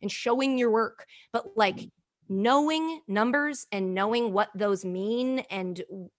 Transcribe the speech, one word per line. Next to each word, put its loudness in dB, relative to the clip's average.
and -4
showing 0
your 4
work. 0
But, -4
like, 0
knowing 2
numbers 0
and -2
knowing 0
what 0
those 0
mean -2
and -4
w-, -14